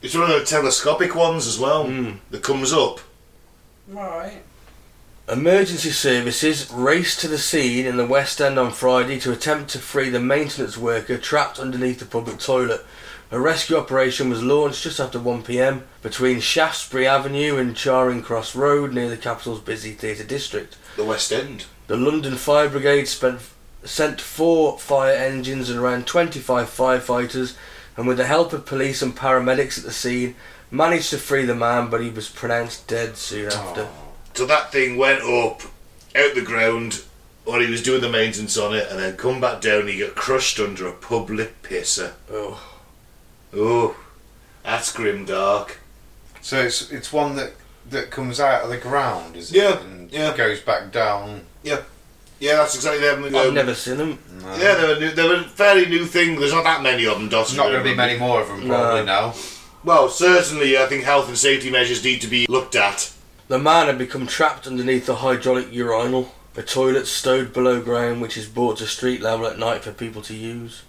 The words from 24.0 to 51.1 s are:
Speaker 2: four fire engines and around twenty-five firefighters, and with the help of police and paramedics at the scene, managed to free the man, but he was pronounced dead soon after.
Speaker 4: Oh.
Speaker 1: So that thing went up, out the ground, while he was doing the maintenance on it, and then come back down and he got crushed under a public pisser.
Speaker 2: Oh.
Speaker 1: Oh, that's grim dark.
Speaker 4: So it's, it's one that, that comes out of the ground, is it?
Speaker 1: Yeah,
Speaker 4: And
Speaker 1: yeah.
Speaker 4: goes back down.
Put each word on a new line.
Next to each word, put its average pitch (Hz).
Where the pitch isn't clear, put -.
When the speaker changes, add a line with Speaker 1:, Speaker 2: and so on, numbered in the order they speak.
Speaker 2:
four 160
fire 135
engines 131
and 120
around 123
twenty-five 135
firefighters, 127
and 120
with 127
the 127
help 160
of 139
police 135
and 123
paramedics 131
at -
the 117
scene, 123
managed 156
to 143
free 139
the 120
man, 117
but 117
he 117
was 110
pronounced 117
dead 113
soon 104
after. 101
Speaker 4:
Oh. -
Speaker 1:
So 127
that 151
thing 127
went 135
up, 120
out 143
the 123
ground, 113
while 117
he 117
was 117
doing 131
the 120
maintenance 110
on 104
it, 104
and 95
then 95
come 127
back 107
down 107
and 101
he 98
got 101
crushed 131
under 98
a 87
public 110
pisser. 92
Speaker 2:
Oh. 101
Speaker 1:
Oh, 113
that's 113
grim 101
dark. 98
Speaker 4:
So 135
it's, -
it's 131
one 143
that, 131
that 127
comes 127
out 135
of 117
the 120
ground, 127
is 87
it? 175
Speaker 1:
Yeah, 202
Speaker 4:
And -
Speaker 1:
yeah. 156
Speaker 4:
goes 110
back 98
down. 104